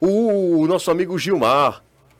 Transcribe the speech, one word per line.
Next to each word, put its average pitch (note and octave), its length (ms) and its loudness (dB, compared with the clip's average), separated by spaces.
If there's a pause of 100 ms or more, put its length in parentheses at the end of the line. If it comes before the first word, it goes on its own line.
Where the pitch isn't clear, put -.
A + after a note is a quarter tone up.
o, G3 600 0
o D#3 60 2
nosso F3+ 220 -2
amigo F3+ 300 -2
Gilmar. C3+ 640 0 (360)